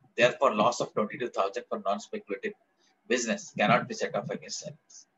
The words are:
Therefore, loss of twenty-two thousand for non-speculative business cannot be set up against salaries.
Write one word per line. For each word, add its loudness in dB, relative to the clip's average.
Therefore, 4
loss 4
of -4
twenty-two -2
thousand -2
for -4
non-speculative -4
business -2
cannot 4
be -6
set -4
up -4
against -10
salaries. -18